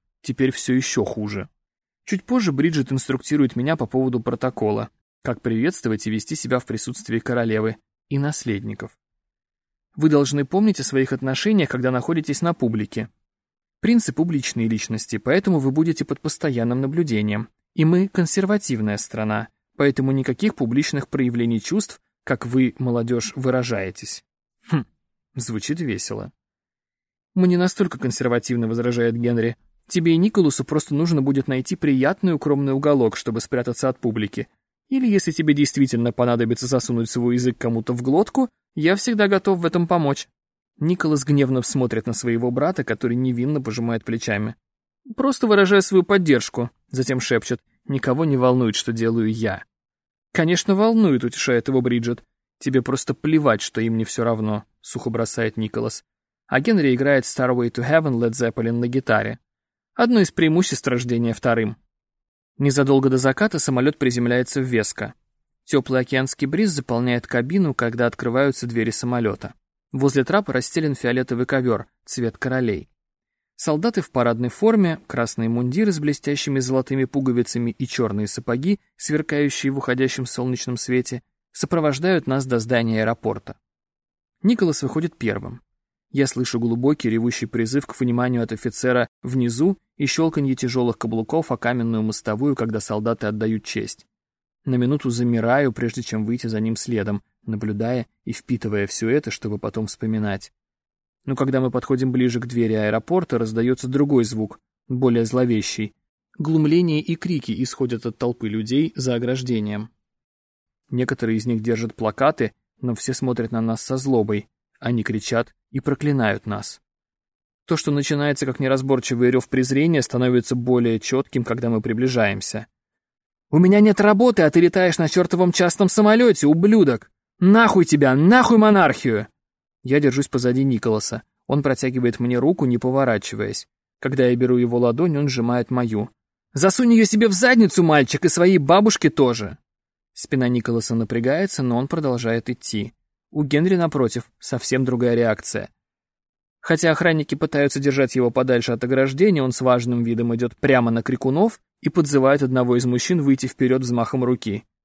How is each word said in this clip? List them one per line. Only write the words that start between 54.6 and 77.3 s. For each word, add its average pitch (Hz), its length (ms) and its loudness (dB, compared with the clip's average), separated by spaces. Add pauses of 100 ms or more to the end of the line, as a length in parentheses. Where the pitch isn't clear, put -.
сухо - 300 -8
бросает 113 460 -4
Николас. 113 460 -6 (460)
А 127 120 0
Генри 156 340 2
играет 135 300 2
"Starway 123 460 0
to 120 180 -6
Heaven" 151 320 2
Led 117 100 0
Zeppelin 117 420 -2
на 120 160 -2
гитаре. 117 500 -2 (560)
Одно 240 260 4
из 190 100 4
преимуществ 160 560 0
рождения 120 460 0
вторым. 113 440 -2 (840)
Незадолго 139 500 4
до 131 100 4
заката 135 400 0
самолёт 131 400 0
приземляется 123 640 0
в 131 40 -2
Веско. 113 500 -2 (500)
Тёплый 131 380 0
океанский 131 440 -2
бриз 180 240 0
заполняет 123 560 -2
кабину, 143 480 0
когда 120 320 -2
открываются 123 600 -2
двери 113 240 -2
самолёта. 120 640 -4 (380)
Возле 135 320 2
трапа 196 280 0
расстелен 143 420 -2
фиолетовый 127 520 -2
ковёр, 123 400 -2 (180)
цвет 117 340 -4
королей. 123 500 -2 (680)
Солдаты 170 460 -2
в - 80 -14
парадной 120 400 0
форме, 202 560 2
красные 117 420 -4
мундиры 123 420 0
с 165 80 -2
блестящими 143 640 -2
золотыми 131 460 0
пуговицами 120 640 -2